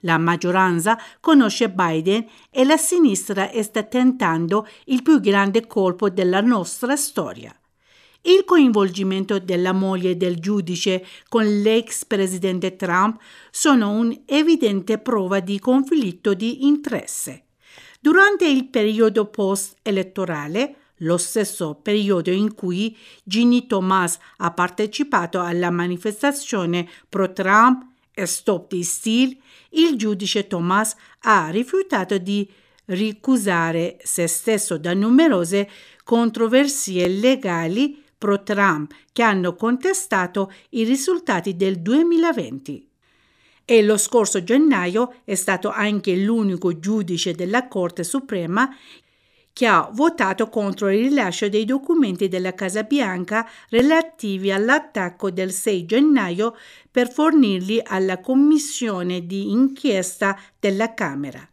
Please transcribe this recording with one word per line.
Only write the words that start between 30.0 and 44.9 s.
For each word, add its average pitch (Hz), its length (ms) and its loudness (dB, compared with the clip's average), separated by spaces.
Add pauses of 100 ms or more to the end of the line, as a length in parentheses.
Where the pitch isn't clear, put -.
Thomas 190 480 0 (280)
ha 185 260 4
rifiutato 226 680 -2
di 202 320 -4 (360)
ricusare 190 1160 -2
se - 240 -4
stesso 196 520 -2
da 170 160 -4
numerose 202 760 2 (320)
controversie 233 1080 0
legali 208 920 0 (160)
pro-Trump 202 760 0 (180)
che - 100 -2
hanno 190 340 2
contestato 208 920 -2 (200)
i 220 160 -2
risultati 247 720 -2
del 190 240 -2
duemilaventi. 247 1080 -2 (760)
E 226 180 4
lo 208 140 4
scorso 202 480 0
gennaio 233 680 2 (100)